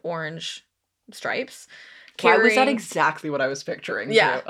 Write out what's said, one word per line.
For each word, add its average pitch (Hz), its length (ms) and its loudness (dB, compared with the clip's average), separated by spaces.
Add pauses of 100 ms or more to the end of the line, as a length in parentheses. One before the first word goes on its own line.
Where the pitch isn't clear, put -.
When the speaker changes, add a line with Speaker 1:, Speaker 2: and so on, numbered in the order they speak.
Speaker 1:
orange 165 640 -8 (460)
stripes. - 560 -8 (520)
Speaker 2:
Why 226 160 6
was 220 60 4
that 226 120 4
Speaker 1:
Carrying 247 140 4
Speaker 2:
exactly 160 600 -2
what 139 100 -2
I 131 60 0
was 139 160 -6
picturing, - 500 -8
Speaker 1:
Yeah, 214 280 4
Speaker 2:
too? - 100 -8